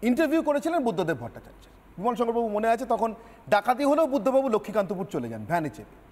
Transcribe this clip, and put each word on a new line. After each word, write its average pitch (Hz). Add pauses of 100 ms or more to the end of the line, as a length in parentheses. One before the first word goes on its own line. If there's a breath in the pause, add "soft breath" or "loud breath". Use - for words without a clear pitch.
interview 277
করেছিলেন 294
বুদ্ধদেব 170
ভট্টাচার্য। - (300)
বিমল 226
শঙ্করবাবু 233
মনে 214
আছে, 226
তখন 220 (360 loud breath)
ডাকাতি 226
হলেও 294
বুদ্ধবাবু 262
লক্ষ্মীকান্তপুর 202
চলে 127
যান 110
ভ্যানে 151
চেপে। -